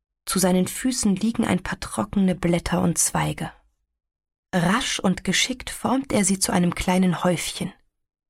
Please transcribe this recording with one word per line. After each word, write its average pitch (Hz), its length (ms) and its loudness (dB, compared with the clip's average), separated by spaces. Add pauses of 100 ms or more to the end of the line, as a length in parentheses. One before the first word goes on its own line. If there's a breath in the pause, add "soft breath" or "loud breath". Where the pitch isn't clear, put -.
(260)
Zu - 140 -2
seinen 185 280 4
Füßen 233 480 0
liegen 220 300 0
ein 185 160 0
paar - 180 -10
trockene 196 560 0
Blätter 175 460 0
und 170 160 2
Zweige. 156 560 -2 (1000)
Rasch 185 460 0
und 185 240 0
geschickt - 460 -2
formt - 420 -2
er 208 140 2
sie 190 140 0
zu - 120 -2
einem 175 220 2
kleinen 185 500 2
Häufchen. - 480 -2 (580)